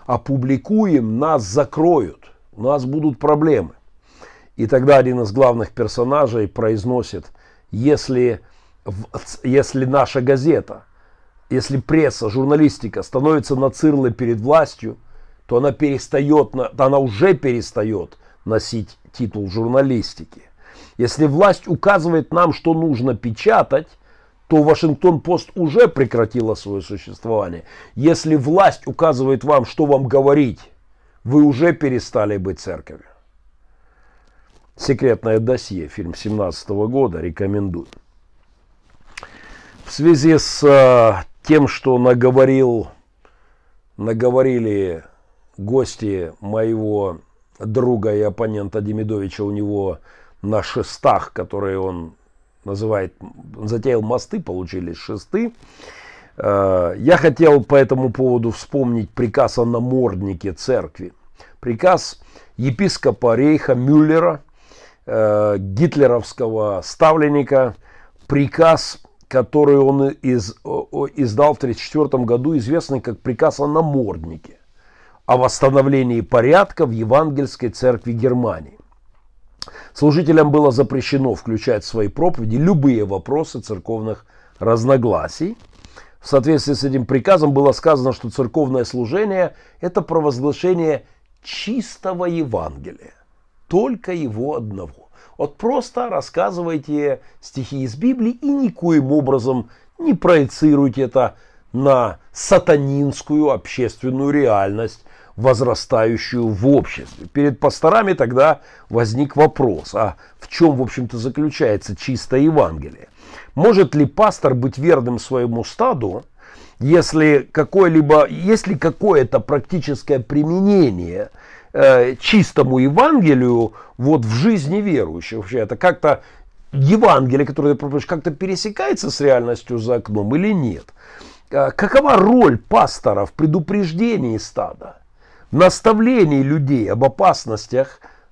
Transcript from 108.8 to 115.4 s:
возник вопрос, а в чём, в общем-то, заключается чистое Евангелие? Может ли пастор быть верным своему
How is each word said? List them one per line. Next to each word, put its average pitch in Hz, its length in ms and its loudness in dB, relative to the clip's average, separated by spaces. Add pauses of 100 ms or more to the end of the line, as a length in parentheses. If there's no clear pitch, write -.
возник 117 460 -2
вопрос, 131 600 0
а 104 220 -2 (220)
в - 80 -20
чём, 160 300 2
в 127 60 -2
общем-то, 120 340 -8
заключается 120 800 -4
чистое 131 460 -2
Евангелие? 87 640 -2 (480)
Может 190 400 4
ли 147 100 4
пастор 185 480 2
быть 127 240 -4
верным 131 400 0
своему 120 460 -4